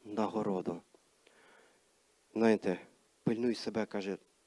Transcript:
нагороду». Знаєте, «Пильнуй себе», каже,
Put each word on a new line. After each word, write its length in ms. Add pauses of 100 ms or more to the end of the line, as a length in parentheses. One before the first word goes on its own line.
нагороду». 760 (1500)
Знаєте, 460 (440)
«Пильнуй 320
себе», 300
каже, 320 (300)